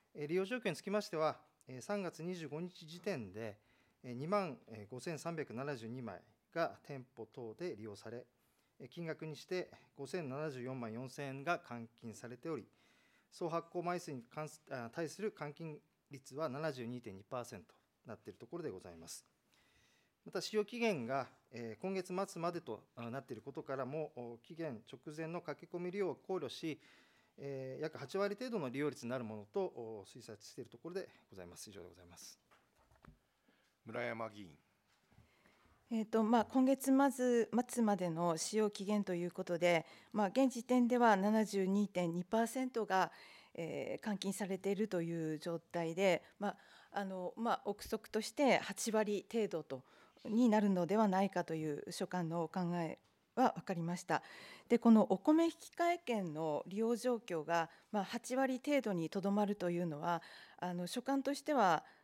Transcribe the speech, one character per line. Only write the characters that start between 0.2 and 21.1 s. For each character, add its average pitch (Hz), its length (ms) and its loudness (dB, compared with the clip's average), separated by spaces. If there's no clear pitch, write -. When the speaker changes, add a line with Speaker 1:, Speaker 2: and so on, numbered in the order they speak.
Speaker 1:
ー、 - 20 -6
利 160 80 -2
用 190 100 0
状 240 120 -4
況 233 120 -4
に 156 60 0
つ - 80 -12
き 196 80 -6
ま 208 100 2
し - 80 -6
て 165 80 -4
は、 151 200 2
え 131 120 -10
ー、 - 20 -12
三 202 220 -4
月 160 180 -8
二 180 140 -6
十 160 120 -8
五 143 120 -8
日 175 260 -10
時 170 160 -16
点 123 300 -4
で、 107 260 -8
え 131 80 -10
ー、 - 20 -8
二 131 140 -8
万 185 300 -2
五 127 80 -10
千 165 180 -6
三 - 180 -8
百 139 180 -6
七 139 220 -6
十 113 120 -10
二 127 140 -8
枚 95 200 -10
が 165 200 0
店 135 200 -12
舗 110 100 -10
等 113 320 -12
で 165 180 -8
利 104 80 -12
用 104 120 -10
さ 110 140 -14
れ、 120 160 -12
え 139 60 -18
ー、 - 40 -14
金 170 160 -12
額 160 200 -8
に 156 100 -10
し - 100 -16
て 180 260 -4
五 139 80 -10
千 147 240 -4
七 147 220 -4
十 127 100 -8
四 127 180 -6
万 113 120 -6
四 123 180 -8
千 143 180 -8
円 135 160 -8
が 170 160 -2
換 117 280 -12
金 113 140 -12
さ 113 140 -14
れ 123 100 -14
て - 120 -10
お 143 80 -4
り、 101 80 -10
総 170 180 -6
発 165 220 -4
行 180 100 -4
枚 175 180 -2
数 165 120 -10
に 123 180 -8
関 156 200 -8
す、 - 200 -20
あ、 120 240 -6
対 160 160 -4
す - 120 -14
る 214 140 -4
換 147 180 -10
金 156 240 -12
率 131 240 -16
は 151 140 -2
七 151 240 -2
十 127 120 -8
二 123 160 -8
点 101 140 -12
二 98 80 -16
パ 123 180 -6
ー 113 40 -6
セ 110 120 -12
ン 76 40 -14
ト - 120 -20
と - 0 -
な 110 100 -12
っ - 20 -12
て 107 120 -18
い 95 40 -10
る - 60 -20
と 123 60 -18
こ 160 120 -10
ろ 170 60 -8
で 147 60 -4
ご 92 100 -8
ざ 92 120 -14
い 85 60 -16
ま 151 100 -18
す。 - 180 -16
ま 170 60 -18
た、 190 80 -6
使 - 160 -6
用 208 100 0
期 240 120 -12
限 190 300 0
が、 131 200 -2